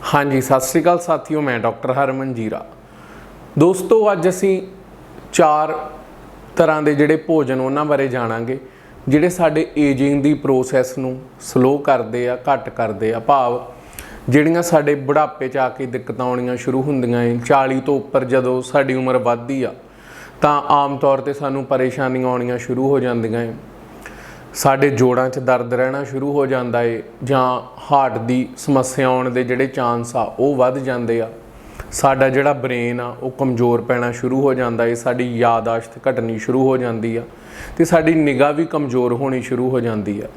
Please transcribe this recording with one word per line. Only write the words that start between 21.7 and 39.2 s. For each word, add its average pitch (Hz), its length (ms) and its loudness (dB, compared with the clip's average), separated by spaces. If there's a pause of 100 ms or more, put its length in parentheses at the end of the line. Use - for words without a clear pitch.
ਆਉਣੀਆਂ 123 300 -2
ਸ਼ੁਰੂ 127 320 -2
ਹੋ 139 100 4
ਜਾਂਦੀਆਂ 120 440 -2
ਏ। 113 100 -8 (1000)
ਸਾਡੇ 139 360 4
ਜੋੜਾਂ 127 400 2
'ਚ 131 100 -6
ਦਰਦ 123 340 0
ਰਹਿਣਾ 131 300 -2
ਸ਼ੁਰੂ 135 300 -6
ਹੋ 143 120 2
ਜਾਂਦਾ 123 380 -2
ਏ, 117 200 -2 (200)
ਜਾਂ 127 380 2 (300)
ਹਾਰਟ 135 260 2
ਦੀ 123 400 -2
ਸਮੱਸਿਆ 131 500 0
ਆਉਣ 127 220 0
ਦੇ 123 140 -2
ਜਿਹੜੇ 127 240 0
ਚਾਂਸ 120 480 -2
ਆ, 113 240 -2
ਉਹ 139 160 2
ਵੱਧ 131 220 2
ਜਾਂਦੇ 123 440 -2
ਆ। 113 80 -4 (640)
ਸਾਡਾ 135 380 2
ਜਿਹੜਾ 139 240 2
ਬ੍ਰੇਨ 120 460 -4
ਆ, 120 240 -8
ਉਹ 127 80 -6
ਕਮਜ਼ੋਰ 120 500 2
ਪੈਣਾ 120 300 -2
ਸ਼ੁਰੂ 127 300 -2
ਹੋ 139 120 4
ਜਾਂਦਾ 117 320 0
ਏ, 120 100 0
ਸਾਡੀ 123 420 -2
ਯਾਦਾਸ਼ਤ 117 720 0
ਘਟਣੀ 113 300 -2
ਸ਼ੁਰੂ 131 280 2
ਹੋ 131 100 2
ਜਾਂਦੀ 117 400 -2
ਆ 117 60 -6 (540)
ਤੇ 165 80 4
ਸਾਡੀ 165 280 4
ਨਿਗਾਹ 147 400 4
ਵੀ 160 120 0
ਕਮਜ਼ੋਰ 127 480 0
ਹੋਣੀ 131 280 -2